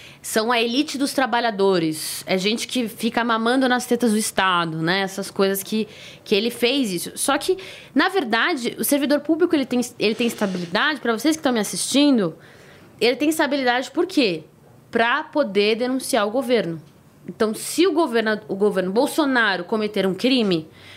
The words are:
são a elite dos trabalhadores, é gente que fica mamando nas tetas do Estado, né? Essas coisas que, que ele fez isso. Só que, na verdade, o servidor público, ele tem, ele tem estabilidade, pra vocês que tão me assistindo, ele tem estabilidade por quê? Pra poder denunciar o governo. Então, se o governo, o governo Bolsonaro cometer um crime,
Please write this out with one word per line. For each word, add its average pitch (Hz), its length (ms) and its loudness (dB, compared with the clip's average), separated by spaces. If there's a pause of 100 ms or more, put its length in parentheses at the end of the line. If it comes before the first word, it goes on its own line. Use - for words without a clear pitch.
(200)
são 226 320 -2
a 233 80 2
elite 254 380 -2
dos 269 160 -2
trabalhadores, 196 1120 0
é 185 100 0
gente 214 300 -2
que 240 220 -2
fica 233 360 -2
mamando 240 440 2
nas 247 180 0
tetas 240 240 2
do 214 80 2
Estado, 175 640 0
né? 185 180 2
Essas 190 300 -4
coisas 196 320 0
que, 220 260 -2 (360)
que - 100 0
ele 226 160 2
fez 240 420 0
isso. 175 220 -6
Só 277 240 0
que, 370 180 0 (380)
na 339 160 2
verdade, 254 680 -2
o - 60 -4
servidor 285 360 2
público, 330 340 0
ele 269 100 0
tem, 247 160 -2 (180)
ele 214 160 0
tem 233 120 -2
estabilidade, 208 760 -2
pra 233 120 -2
vocês 302 240 0
que 311 60 -10
tão 262 100 2
me 226 80 0
assistindo, 226 760 2 (640)
ele 240 160 2
tem 294 140 2
estabilidade 269 600 0
por 349 120 0
quê? 208 380 0 (480)
Pra 240 320 2
poder 214 540 0
denunciar 247 500 0
o 214 40 -4
governo. 214 520 0 (440)
Então, 214 280 -2
se 311 320 0
o 359 60 4
governo, 233 540 0
o 202 100 -6
governo 190 360 0
Bolsonaro 240 720 2
cometer 214 420 -2
um 185 80 0
crime, 202 540 2 (280)